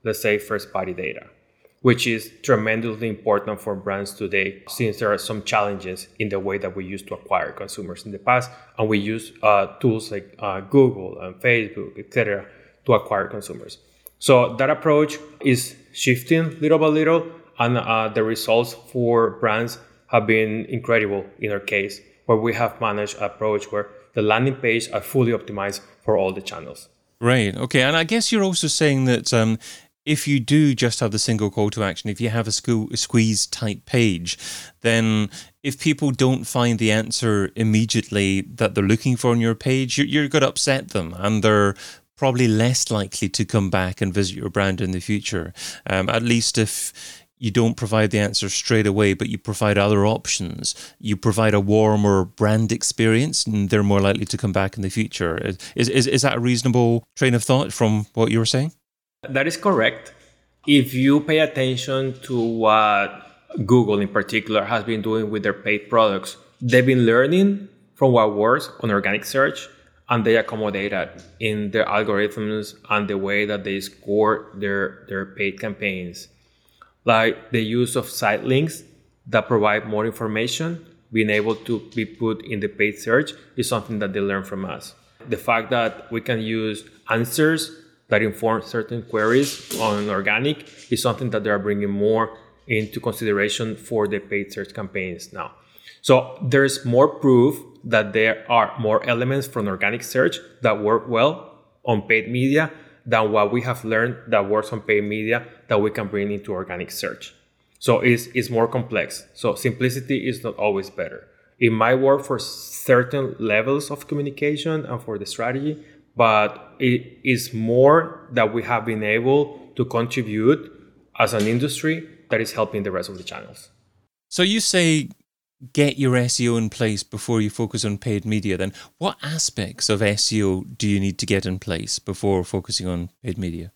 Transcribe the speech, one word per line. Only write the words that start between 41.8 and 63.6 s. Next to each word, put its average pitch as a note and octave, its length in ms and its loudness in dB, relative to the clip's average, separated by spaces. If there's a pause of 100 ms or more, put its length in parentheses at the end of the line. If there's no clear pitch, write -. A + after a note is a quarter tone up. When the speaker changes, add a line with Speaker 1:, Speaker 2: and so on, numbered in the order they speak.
Speaker 2:
probably B2+ 300 2
less A2+ 440 2
likely G2+ 380 -2
to - 160 -2
come G2 240 0
back F#2 320 -2
and F#2+ 120 -2
visit G2 220 -2
your G#2 140 -8
brand G2 320 0
in F#2 100 -2
the F#2 80 -4
future. F#2 540 -6 (340)
Um, F#2+ 220 -2
at A#2 120 0
least A#2 360 0
if - 640 -4 (160)
you A2+ 140 -2
don't A2+ 240 2
provide G#2+ 360 0
the G#2 80 0
answer G2+ 280 -2
straight G#2+ 400 0
away, G2+ 260 4
but - 140 -4
you - 100 -6
provide G#2 400 0
other G2+ 280 4
options, - 720 -2 (240)
you G#2 180 -2
provide A2 360 2
a G#2 60 4
warmer G#2 640 4
brand G#2+ 480 2
experience, A2+ 720 0
and G2+ 240 0
they're G#2 140 4
more G2+ 160 4
likely G2 260 2
to - 120 -6
come G2 160 -2
back F#2+ 240 -2
in G#2 40 -6
the F#2+ 80 -4
future. F2+ 480 -2 (380)
Is, A#2+ 140 0
is, C3 180 2
is C3 140 2
that C3+ 160 0
a - 20 -2
reasonable A#2+ 640 2 (140)
train B2+ 160 2
of A#2 100 2
thought C3 300 2
from G#2+ 400 2
what A2+ 180 2
you A2+ 80 2
were A2+ 60 2
saying? C#3 260 -2 (560)
Speaker 1:
That C3+ 200 0
is E3 100 -4
correct. A#2 560 0 (540)
If C3 260 4
you C3+ 260 4
pay D#3 200 2
attention C3+ 840 -2
to B2 160 -2
what G#2+ 680 4 (560)